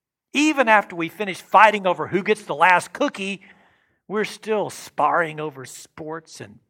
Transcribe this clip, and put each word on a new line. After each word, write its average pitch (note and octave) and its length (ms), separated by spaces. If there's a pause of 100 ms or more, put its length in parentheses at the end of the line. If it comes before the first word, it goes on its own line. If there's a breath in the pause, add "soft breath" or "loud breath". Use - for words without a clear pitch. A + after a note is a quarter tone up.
(340)
Even C#4 340
after G3+ 280
we E3+ 120
finish F#3+ 320
fighting G3+ 460
over D#3 220
who F3 160
gets G#3 200
the D#3 120
last F3 380
cookie, G3 500 (640 soft breath)
we're G3+ 160
still G3+ 480
sparring D#3 680
over C3+ 260
sports - 760
and G#2 180 (100)